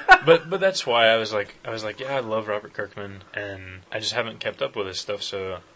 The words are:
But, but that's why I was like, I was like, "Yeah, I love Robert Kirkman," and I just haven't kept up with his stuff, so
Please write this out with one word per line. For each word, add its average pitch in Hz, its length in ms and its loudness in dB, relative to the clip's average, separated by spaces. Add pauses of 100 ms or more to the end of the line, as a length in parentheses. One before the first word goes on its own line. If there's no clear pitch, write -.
(240)
But, 165 280 6
but 190 80 -2
that's 190 260 0
why 117 220 6
I 113 100 6
was 110 160 -2
like, 101 220 -4 (100)
I 120 60 -8
was 110 120 -8
like, 107 160 -8
"Yeah, 135 160 -6
I 135 40 -2
love 110 280 -4
Robert 104 260 -6
Kirkman," 98 500 -12 (100)
and 95 460 -10 (120)
I 107 60 -6
just 110 160 -4
haven't 113 260 -6
kept - 220 -6
up 135 140 -6
with 104 100 -4
his 92 140 -8
stuff, 101 240 -8
so 95 380 -8 (140)